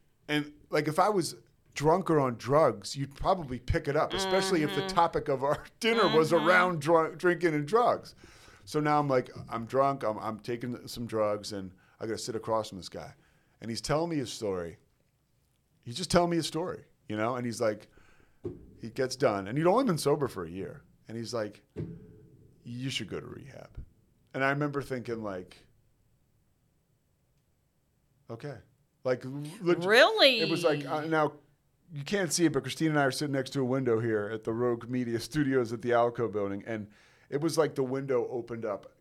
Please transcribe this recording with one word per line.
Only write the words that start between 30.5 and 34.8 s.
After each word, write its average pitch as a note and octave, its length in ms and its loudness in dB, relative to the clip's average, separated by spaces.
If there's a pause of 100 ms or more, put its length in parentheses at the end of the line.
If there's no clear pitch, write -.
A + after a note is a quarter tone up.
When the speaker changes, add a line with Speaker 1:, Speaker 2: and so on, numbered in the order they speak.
Speaker 1:
like, D3 220 2
uh, D#3+ 160 -2
now, D#3 320 2 (580)
you C#3+ 120 -10
can't F#3 280 -2
see E3+ 140 2
it, C#3+ 80 4
but C3 100 0
Christine D#3 260 -2
and D3+ 100 2
I C#3 60 4
are B2+ 60 2
sitting C#3 220 -4
next C3+ 180 -2
to C#3 100 -2
a C3 40 0
window B2 340 2
here G#2+ 340 0
at A2 100 -8
the A2+ 100 -2
Rogue A#2+ 360 -2